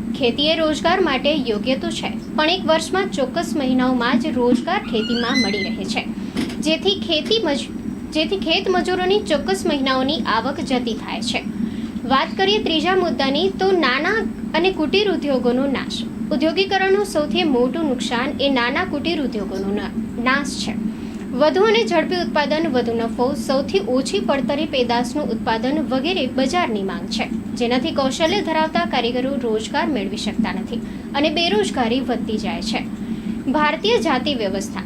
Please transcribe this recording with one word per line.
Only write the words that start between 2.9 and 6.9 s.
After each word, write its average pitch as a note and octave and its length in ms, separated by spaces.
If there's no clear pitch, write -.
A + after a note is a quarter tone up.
ચોક્કસ C#4+ 460
મહિનાઓમાં B3+ 640
જ D#4+ 60
રોજગાર B3+ 520
ખેતીમાં A#3+ 640
મળી G3+ 200
રહે A3 220
છે, - 200
જેથી E4 400